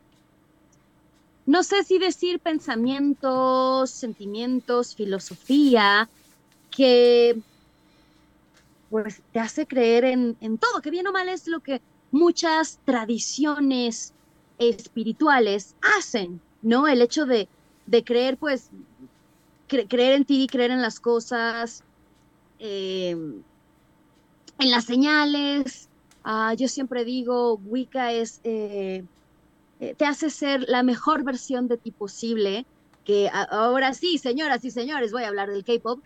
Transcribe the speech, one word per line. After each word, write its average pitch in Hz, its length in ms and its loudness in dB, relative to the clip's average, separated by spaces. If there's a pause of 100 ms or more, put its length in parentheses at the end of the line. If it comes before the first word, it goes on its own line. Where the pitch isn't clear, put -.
(1500)
no 330 180 4
sé 403 200 2
si 370 160 2
decir 349 420 -2
pensamientos, 262 1500 0
sentimientos, 240 1040 -4
filosofía, 214 1120 2 (600)
que, 240 720 6 (1500)
pues, 214 420 -4
te 226 80 -2
hace 254 280 -4
creer 240 380 4
en, 247 360 0
en 220 180 -4
todo, 440 220 0
que 294 100 -8
bien 370 160 -4
o 392 60 -4
mal 370 160 -2
es 370 180 -8
lo 330 140 -4
que 269 200 -6 (300)
muchas 320 720 2
tradiciones 254 1300 -2 (420)
espirituales 226 1200 0
hacen, 214 640 -2 (180)
¿no? 247 260 2
El 254 140 4
hecho 277 240 2
de, 233 240 0 (360)
de 233 180 2
creer, 254 360 0
pues, 285 300 -4 (1000)
cre-, 233 200 -2
creer 254 240 4
en 277 120 4
ti, 269 240 2
creer 240 220 0
en 254 100 -2
las 220 180 -6
cosas, 233 840 -4 (760)
em, 185 840 -8 (1160)
en 262 120 2
las 240 140 0
señales. 285 1040 0 (340)
Ah, 220 340 -2
yo 254 100 -2
siempre 247 380 -4
digo, 240 500 -2 (100)
Wicca 247 460 -4
es, 226 320 -4
eh, 202 600 -6 (760)
eh, - 160 -10
te 294 100 0
hace 294 240 -2
ser 277 380 -2
la 247 140 2
mejor 262 420 0
versión 254 440 -4
de 233 100 -2
ti 233 140 -12
posible, 208 760 -4 (380)
que 202 260 2
a-, 196 140 -2
ahora 254 500 0
sí, 339 240 -2
señoras 262 480 -2
y 247 60 -8
señores, 247 400 -4
voy 240 120 -6
a 220 40 -6
hablar 202 220 -4
del 202 140 -6
K-pop, 233 420 -4